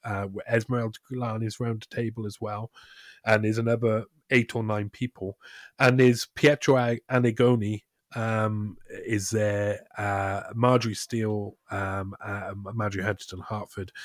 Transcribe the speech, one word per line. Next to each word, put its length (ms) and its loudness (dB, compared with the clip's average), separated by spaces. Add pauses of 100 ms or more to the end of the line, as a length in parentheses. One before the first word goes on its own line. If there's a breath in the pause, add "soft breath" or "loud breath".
uh, 200 -4
where 280 -10
Esmeralda 460 0 (100)
Gulan 380 -4
is 140 -8
round 280 -4
the 60 -18
table 320 -4
as 140 -10
well. 320 -8 (520 loud breath)
And 200 4
there's 140 2
another 480 2 (240)
eight 240 2
or 80 -2
nine 260 -2
people. 480 -8 (420 loud breath)
And 200 6
there's 280 6
Pietro 520 4
A-, 220 0 (100)
Annigoni, 720 4 (340)
um, 600 -2 (300)
is 240 -2
there, 560 0 (100)
uh, 460 -2 (100)
Marjorie 420 2
Steele, 640 -4 (140)
um, 500 -4
uh, 360 -8
Marjorie 480 -6
Huntington 340 -6
Hartford, 540 -10 (120 loud breath)